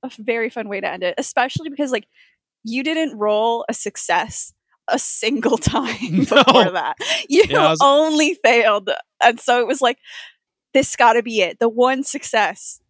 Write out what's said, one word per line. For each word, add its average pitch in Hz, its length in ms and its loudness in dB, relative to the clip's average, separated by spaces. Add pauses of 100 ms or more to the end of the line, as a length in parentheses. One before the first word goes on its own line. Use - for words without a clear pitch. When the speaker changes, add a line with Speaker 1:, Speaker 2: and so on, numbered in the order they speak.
Speaker 1:
a 254 160 -12
very 226 300 -4
fun 220 220 -10
way 202 100 -8
to 190 80 -4
end 180 140 -8
it, 180 160 -2
especially 269 500 -4
because, 277 240 -4
like, 208 140 -4 (560)
you 233 200 -4
didn't 311 360 -2
roll 214 500 0
a 226 60 -4
success - 800 -4 (340)
a 277 100 0
single - 600 0
<laughs> - 0 -
time - 400 -2
Speaker 2:
<laughs> 226 140 -8
No. 190 120 2
Speaker 1:
before 226 460 2
that. 160 240 -4 (340)
You 330 200 4
Speaker 2:
Yeah, 311 180 2
I 302 60 4
was - 100 0
Speaker 1:
only 302 600 4
failed. 226 460 2 (340)
And 233 160 4
so 247 220 2
it 226 60 0
was 262 160 -2
like, 247 160 2 (720)
"This - 240 2
gotta 233 260 4
be 220 200 -2
it. 180 160 -2
The 233 100 2
one 254 360 2
success." - 840 -4